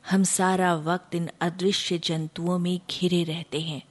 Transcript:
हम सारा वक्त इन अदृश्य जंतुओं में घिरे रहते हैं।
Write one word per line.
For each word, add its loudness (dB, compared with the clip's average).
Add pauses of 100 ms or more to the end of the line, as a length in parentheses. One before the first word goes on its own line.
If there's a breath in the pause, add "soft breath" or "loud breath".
(120)
हम 6
सारा 2
वक्त -2
इन -2 (120)
अदृश्य 0
जंतुओं -2
में 0 (120)
घिरे 2
रहते -4
हैं। -6